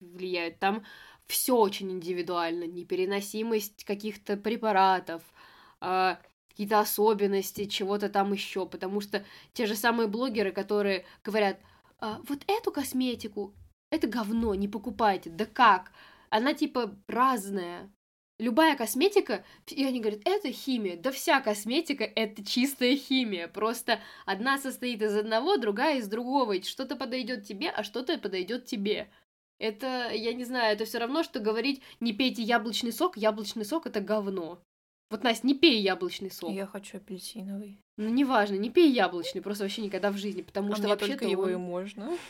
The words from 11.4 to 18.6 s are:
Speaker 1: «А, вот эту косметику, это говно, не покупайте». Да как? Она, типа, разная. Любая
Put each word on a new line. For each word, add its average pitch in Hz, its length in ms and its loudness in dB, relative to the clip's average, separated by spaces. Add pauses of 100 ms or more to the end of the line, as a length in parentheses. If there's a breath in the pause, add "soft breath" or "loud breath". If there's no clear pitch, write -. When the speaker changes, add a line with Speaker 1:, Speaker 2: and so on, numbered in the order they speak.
Speaker 1:
«А, 214 280 -6
вот 285 180 -4
эту 415 240 2
косметику, 240 840 -4 (360)
это 320 180 0
говно, 220 460 0
не 196 140 0
покупайте». 202 640 0
Да 170 160 -2
как? 208 440 6 (400 loud breath)
Она, 247 240 2
типа, 254 420 -2 (120)
разная. 196 840 -2 (480)
Любая 262 360 4